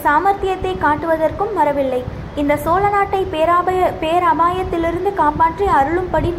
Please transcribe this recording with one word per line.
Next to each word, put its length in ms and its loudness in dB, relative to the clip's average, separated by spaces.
சாமர்த்தியத்தை 680 0
காட்டுவதற்கும் 760 0
வரவில்லை. 420 0
இந்த 120 0
சோழ 240 2
நாட்டை 320 0
பேராபய-, 580 2
பேரபாயத்திலிருந்து 1120 0
காப்பாற்றி 520 2
அருளும்படி 580 0